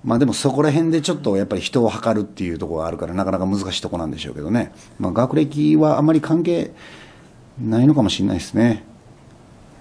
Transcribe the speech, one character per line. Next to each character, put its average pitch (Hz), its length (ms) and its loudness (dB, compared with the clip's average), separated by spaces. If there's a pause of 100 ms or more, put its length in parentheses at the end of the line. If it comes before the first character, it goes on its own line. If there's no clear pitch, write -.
ま 117 120 0
あ 120 40 4
で 143 60 4
も 113 80 2
そ 135 180 0
こ 127 100 0
ら 147 100 2
辺 165 200 2
で 165 100 2
ち 180 100 -2
ょ 165 40 -2
っ - 20 -6
と 107 200 0
や 98 80 0
っ - 20 -6
ぱ 104 80 -4
り 90 60 -2
人 - 220 0
を 110 60 4
測 107 320 -2
る 92 40 -4
っ - 40 -12
て - 140 -10
い 87 100 -4
う 80 60 -8
と 82 80 -6
こ 82 80 -6
ろ 80 60 -4
が 82 60 -4
あ 85 40 -6
る 82 60 -8
か 82 100 -6
ら、 85 60 -8
な 95 120 -2
か 92 60 -2
な 92 80 0
か 92 60 -2
難 98 140 -2 (120)
し - 80 -6
い - 20 -12
と 110 80 -6
こ 87 80 -6
な 82 80 -6
ん 73 60 -6
で - 80 -8
し 73 80 -10
ょ 65 40 -10
う 65 40 -12
け 73 60 -10
ど 78 100 -6
ね。 117 220 -2 (260)
ま 98 100 -2
あ - 20 -4
学 127 240 0
歴 151 420 2
は 151 200 4
あ 147 40 2
ま 160 120 4
り 151 80 2
関 170 220 0
係 170 280 -2 (880)
な 113 220 0
い 135 60 6
の 151 80 6
か 131 80 2
も 98 60 2
し - 120 -4
れ 98 60 0
な 104 80 -2
い 87 40 -4
で - 40 -8
す - 100 -12
ね。 113 300 2 (960)